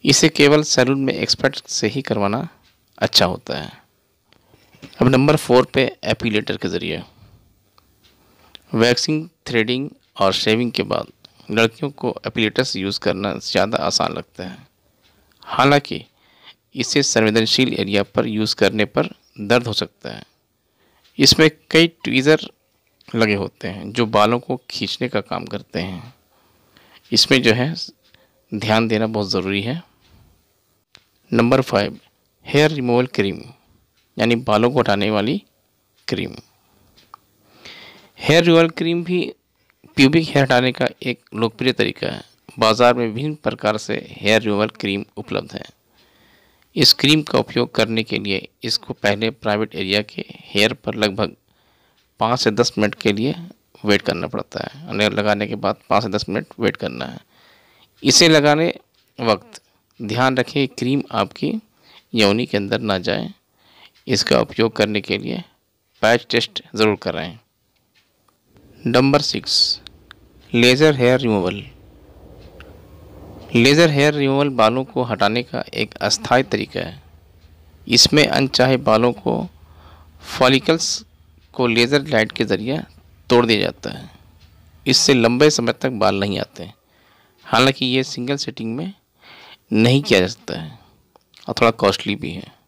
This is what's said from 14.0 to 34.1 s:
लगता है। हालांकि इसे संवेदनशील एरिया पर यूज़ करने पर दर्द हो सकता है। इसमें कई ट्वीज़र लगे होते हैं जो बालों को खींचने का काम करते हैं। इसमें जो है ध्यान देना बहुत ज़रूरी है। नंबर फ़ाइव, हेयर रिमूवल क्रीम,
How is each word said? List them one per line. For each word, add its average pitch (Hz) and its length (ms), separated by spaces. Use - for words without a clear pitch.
लगता 80 300
है। - 140
हालांकि 143 580
इसे 135 280
संवेदनशील 113 680
एरिया 101 320
पर - 220
यूज़ 107 280
करने 107 320
पर 156 220
दर्द 120 260
हो 107 60
सकता - 400
है। 53 100
इसमें 151 300
कई 165 160
ट्वीज़र 135 440
लगे 110 260
होते - 320
हैं 98 260
जो 120 140
बालों 110 320
को 123 200
खींचने - 400
का 104 120
काम - 240
करते - 360
हैं। 95 320
इसमें 127 320
जो 113 100
है 127 200
ध्यान 110 360
देना 110 200
बहुत 107 220
ज़रूरी 98 320
है। 139 200
नंबर 120 300
फ़ाइव, 101 380
हेयर 151 260
रिमूवल 123 360
क्रीम, 98 340